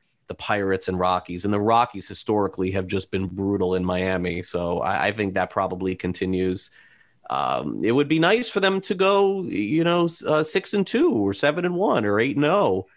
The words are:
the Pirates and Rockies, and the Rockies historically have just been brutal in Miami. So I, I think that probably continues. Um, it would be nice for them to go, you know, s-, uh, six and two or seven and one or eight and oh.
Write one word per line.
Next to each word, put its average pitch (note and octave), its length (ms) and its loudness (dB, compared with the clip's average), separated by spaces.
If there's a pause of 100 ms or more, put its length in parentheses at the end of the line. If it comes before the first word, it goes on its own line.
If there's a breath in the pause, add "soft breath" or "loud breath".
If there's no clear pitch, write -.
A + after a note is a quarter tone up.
(280)
the - 60 -10
Pirates G2 540 -2
and F#2 120 -2
Rockies, F2+ 460 -2
and G#2 80 2
the G2+ 60 2
Rockies A2+ 480 2
historically F#2+ 640 -2
have F#2 160 -2
just F#2 240 -4
been F#2+ 160 -2
brutal F#2+ 480 0
in F2+ 100 0
Miami. F2+ 560 -2
So F2 380 -4
I, F#2 280 0
I G#2 40 0
think G2+ 240 -4
that F#2 160 0
probably F#2 440 -2
continues. F#2 760 -2 (580 soft breath)
Um, C2 540 -2
it G#2+ 80 2
would C#3+ 160 2
be D#3+ 100 2
nice G#3+ 320 2
for G3+ 100 -2
them F#3+ 220 2
to G3+ 140 -4
go, G3 480 2
you A#2+ 400 0
know, E3+ 220 2
s-, E3 180 -6
uh, D#3 200 2
six - 300 -2
and G3+ 120 2
two D4 260 2
or G2+ 200 2
seven D3+ 320 0
and F3+ 120 0
one F3+ 300 2
or G#2 140 2
eight C3 180 2
and D3 80 4
oh. D3 520 2